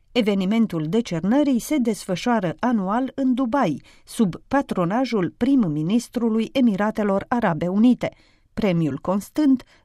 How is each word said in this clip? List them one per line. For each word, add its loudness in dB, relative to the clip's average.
Evenimentul 0
decernării 0
se -2
desfășoară -2
anual -2
în 0
Dubai, 0
sub 0
patronajul -2
prim-ministrului 0
Emiratelor 0
Arabe 0
Unite. 2
Premiul 0
constând 0